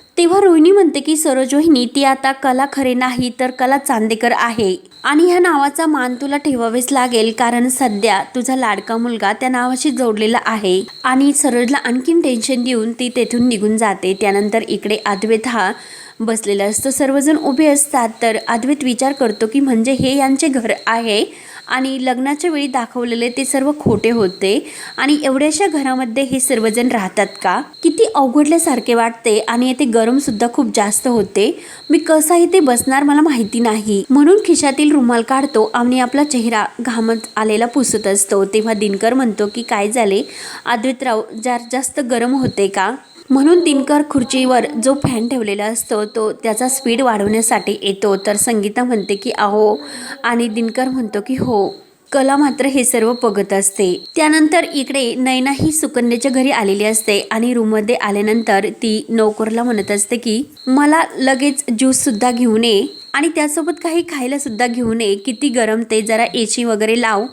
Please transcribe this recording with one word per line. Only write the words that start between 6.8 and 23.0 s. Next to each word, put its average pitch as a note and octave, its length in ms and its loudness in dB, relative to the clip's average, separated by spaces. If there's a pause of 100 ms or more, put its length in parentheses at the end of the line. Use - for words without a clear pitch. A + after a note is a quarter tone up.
लागेल, A#3+ 460 2
कारण A#3+ 320 2
सध्या G#3 540 0 (120)
तुझा B3+ 200 -2
लाडका A3+ 420 -2
मुलगा A3+ 360 -2
त्या B3+ 160 -2
नावाशी B3+ 420 -2
जोडलेला A3+ 540 0
आहे." G3+ 380 0 (200)
आणि C#4 300 2
सरोजला B3 440 0
आणखीन C4 440 0
टेन्शन B3 420 -2
देऊन A#3 280 -2
ती B3 240 -4
तेथून A#3+ 320 0
निघून G#3+ 300 0
जाते. F#3+ 440 0
त्यानंतर G3+ 460 0
इकडे G#3 380 -2
अद्वैत A3 420 -2
हा A3 240 -2 (480)
बसलेला A3 440 -2
असतो, G#3 260 -2
सर्वजण C#4 480 2
उभे D4+ 280 0
असतात. C#4 440 2 (120)
तर A3+ 160 0 (100)
अद्वैत C4 360 -2
विचार B3+ 280 0
करतो A3+ 360 -2
की, C4+ 120 0
"म्हणजे B3+ 320 2
हे C4 260 0
यांचे C#4 300 2
घर A3+ 260 -2 (120)
आहे A3+ 400 0 (420)
आणि C4 380 -4
लग्नाच्या C#4 460 -2
वेळी C#4+ 160 -2
दाखवलेले A#3+ 600 -4